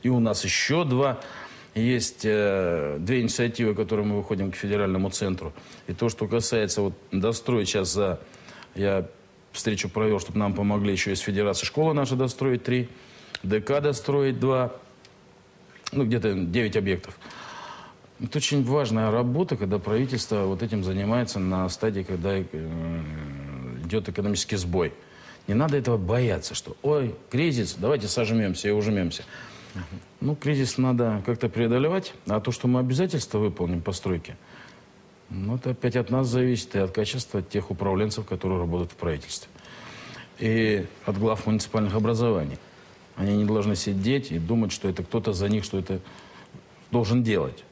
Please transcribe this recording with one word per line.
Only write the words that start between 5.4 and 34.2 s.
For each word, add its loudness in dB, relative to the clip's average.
И -4
то, 0
что -4
касается, 0
вот, 0
достроить 0
щас 0
за... 0
я 0
встречу -2
провёл, 2
чтобы -4
нам 2
помогли 2
ещё 0
из 0
федерации 0
школы 2
наши 2
достроить 0
три, 0
Д 2
К 0
достроить 2
два, 2
ну, 2
где-то 2
девять 0
объектов. -2
Это -4
очень 2
важная 2
работа, 2
когда 0
правительство 0
вот 0
этим -2
занимается 0
на 0
стадии, -2
когда, -2
э, -2
идёт -2
экономический -2
сбой. 0
Не 0
надо 2
этого 2
бояться, 0
что, -8
ой, 2
кризис, 0
давайте 0
сожмёмся 2
и 4
ужмёмся. 2
Ну, 0
кризис 0
надо 2
как-то 0
преодолевать, 2
а 2
то, -2
что -2
мы 4
обязательства 0
выполним 0
по -4
стройке, -4